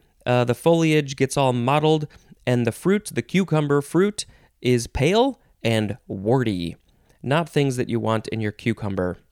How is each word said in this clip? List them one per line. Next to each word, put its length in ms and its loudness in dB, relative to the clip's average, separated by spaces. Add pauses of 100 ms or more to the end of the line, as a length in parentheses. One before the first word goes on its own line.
(260)
uh, 160 2
the 140 0
foliage 580 2
gets 220 -2
all 160 2
mottled, 560 2 (360)
and 220 2
the 60 0
fruit, 400 0
the 100 -4
cucumber 580 0
fruit, 460 0 (340)
is 280 0
pale 520 0 (220)
and 360 0 (100)
warty. 640 -2 (480)
Not 260 -2
things 280 0
that 120 -4
you 120 -2
want 260 -2
in 140 -6
your 100 -2
cucumber. 680 -4 (140)